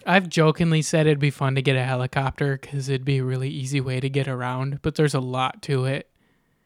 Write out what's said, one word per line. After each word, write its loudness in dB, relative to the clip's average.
I've 2
jokingly 2
said 2
it'd 4
be 2
fun 0
to 0
get 2
a 0
helicopter -2
'cause -8
it'd -2
be 2
a 0
really -2
easy -2
way -2
to -2
get 0
around, -4
but -2
there's 2
a 0
lot -4
to 0
it. -4